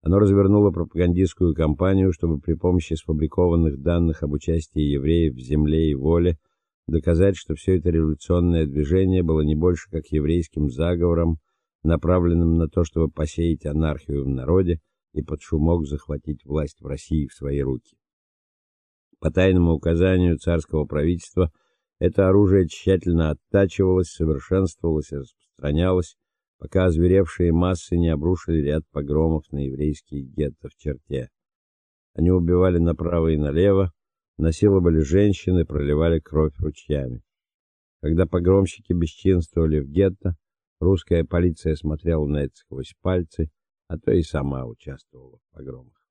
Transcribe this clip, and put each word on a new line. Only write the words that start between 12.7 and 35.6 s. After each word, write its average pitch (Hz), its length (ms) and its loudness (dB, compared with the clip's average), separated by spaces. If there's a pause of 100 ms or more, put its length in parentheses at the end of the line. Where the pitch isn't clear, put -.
чтобы 80 260 -2
посеять 82 560 -4
анархию 73 580 -4
в 65 40 -4
народе 80 500 0 (340)
и 76 100 -6
под 73 200 -10
шумок 80 440 0
захватить 71 580 -10
власть 73 360 -6
в 69 60 -20
России 69 400 -6
в - 80 -18
свои 69 280 -6
руки. 65 340 -8 (1200)
По 78 140 -2
тайному 90 400 4
указанию 87 680 2
царского 78 460 -2
правительства – 85 680 -2 (480)
это 92 300 2
оружие 95 400 4
тщательно 82 640 0
оттачивалось, 92 800 0
совершенствовалось 80 1000 -2
и 71 40 -8
распространялось, 82 1000 -4 (420)
пока - 280 0
озверевшие 87 680 2
массы 90 440 -2
не 85 120 2
обрушили 82 520 -2
ряд 76 300 -2
погромов 76 600 -2
на 71 140 -6
еврейские 71 580 -6
гетто 69 460 -8
в - 80 -20
Черте. 67 540 -10 (840)
Они 85 160 2
убивали 90 480 2
направо 85 500 0
и 80 80 0
налево, 87 560 0 (440)
насиловали 85 640 2
женщин 92 580 0
и 82 60 0